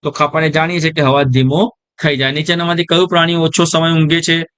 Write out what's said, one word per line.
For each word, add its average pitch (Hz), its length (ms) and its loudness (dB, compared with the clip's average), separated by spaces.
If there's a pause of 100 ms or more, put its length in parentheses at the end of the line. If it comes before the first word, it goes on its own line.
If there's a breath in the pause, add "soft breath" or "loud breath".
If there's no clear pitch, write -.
તો 151 180 -6
આપણે 160 300 0
જાણીએ 165 300 -2
છીએ 160 100 -2
કે 160 120 -2
અવાજ 139 240 2
ધીમો 131 460 2 (300)
થઈ 147 140 0
જાય. 135 160 -2
નીચેનામાંથી 170 520 -2
કયું 175 240 2
પ્રાણી 170 260 0
ઓછો 165 300 0
સમય 165 260 0
ઊંઘે 160 300 2
છે? 165 240 -2 (140)